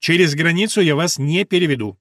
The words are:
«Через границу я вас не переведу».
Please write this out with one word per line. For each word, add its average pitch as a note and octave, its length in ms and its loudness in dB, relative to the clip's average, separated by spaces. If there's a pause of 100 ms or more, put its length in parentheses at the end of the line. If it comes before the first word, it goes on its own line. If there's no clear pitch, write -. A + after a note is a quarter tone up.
«Через E3+ 340 2
границу E3+ 460 0
я D#3 160 2
вас D#3+ 220 -2
не D#3 260 0
переведу». C#3 560 -2